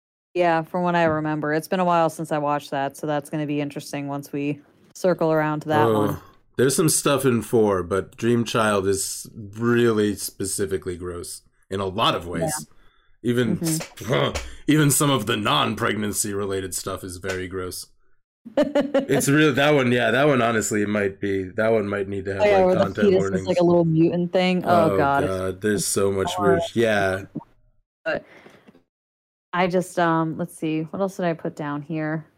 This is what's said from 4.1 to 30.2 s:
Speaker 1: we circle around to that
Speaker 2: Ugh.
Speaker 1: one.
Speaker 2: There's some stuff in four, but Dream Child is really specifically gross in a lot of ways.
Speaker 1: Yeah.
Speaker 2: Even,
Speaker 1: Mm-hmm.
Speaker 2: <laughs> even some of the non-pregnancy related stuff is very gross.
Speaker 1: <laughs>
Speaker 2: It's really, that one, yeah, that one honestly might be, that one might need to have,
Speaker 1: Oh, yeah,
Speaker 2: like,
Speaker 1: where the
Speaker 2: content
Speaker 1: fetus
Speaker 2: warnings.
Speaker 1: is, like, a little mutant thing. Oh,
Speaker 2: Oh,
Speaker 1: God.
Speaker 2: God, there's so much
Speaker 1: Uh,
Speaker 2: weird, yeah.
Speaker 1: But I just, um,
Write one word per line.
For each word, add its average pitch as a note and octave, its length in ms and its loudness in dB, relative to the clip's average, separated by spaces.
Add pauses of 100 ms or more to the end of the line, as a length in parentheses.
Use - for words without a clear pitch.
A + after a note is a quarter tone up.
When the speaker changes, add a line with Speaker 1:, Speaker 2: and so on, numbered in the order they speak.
Speaker 1:
we C#3+ 300 -4 (340)
circle E3+ 380 2
around D3+ 280 0
to D3+ 80 -10
that D3+ 180 4
Speaker 2:
Ugh. A2 60 4 (180)
Speaker 1:
one. - 60 -6 (380)
Speaker 2:
There's C3+ 200 2
some E3 140 4
stuff C#3+ 360 0
in A#2 160 4
four, G2+ 420 2
but F2+ 320 -4
Dream A#2 300 2
Child G#2+ 420 2
is - 480 -2
really A2 800 2
specifically F#2+ 840 -6
gross F2 440 -12 (280)
in G2 100 -4
a G2 60 -4
lot A2+ 300 0
of F2 120 -8
ways. E2+ 140 -4 (800)
Speaker 1:
Yeah. B2 80 -2
Speaker 2:
Even, B2 260 0
Speaker 1:
Mm-hmm. C#3+ 840 -4 (100)
Speaker 2:
<laughs> - 140 -16
even D3 240 4
some C#3+ 180 2
of A#2+ 180 0
the A#2 100 0
non-pregnancy G#2+ 960 -2
related F#2+ 420 -4
stuff F#2+ 280 -8
is F2+ 140 -12
very F#2 300 -6
gross. F2+ 400 -10 (580)
Speaker 1:
<laughs> - 120 -6
Speaker 2:
It's C#4 720 0
really, D3+ 240 4
that C#3+ 200 4
one, B2+ 180 2
yeah, A#2+ 200 2
that C3+ 160 2
one C3 140 2
honestly A2 440 0
might G2+ 360 -2
be, G2 220 -2
that A2 280 0
one G#2+ 160 2
might G2+ 220 -4
need G2 160 -6
to G2 80 -4
have, G2 80 -2
Speaker 1:
Oh, G#3 40 4
yeah, G3+ 120 6
Speaker 2:
like, F#3 80 4
Speaker 1:
where F#3 100 2
the F#3 60 2
Speaker 2:
content G3 260 0
Speaker 1:
fetus F#3+ 140 4
Speaker 2:
warnings. F#3+ 220 -2
Speaker 1:
is, G3 40 -10
like, F3+ 120 0
a F3 40 4
little E3+ 220 4
mutant E3+ 480 2
thing. F#3 320 2
Oh, - 260 4
Speaker 2:
Oh, G2 60 0
Speaker 1:
God. C#3 300 2
Speaker 2:
God, F#2 340 -4
there's G#2 240 0
so G2 260 0
much F#2+ 260 -2
Speaker 1:
Uh, - 60 -4
Speaker 2:
weird, E3+ 180 4 (120)
yeah. G2+ 520 0 (800)
Speaker 1:
But - 220 -4 (1300)
I F3+ 140 2
just, F3 320 0
um, E3 380 2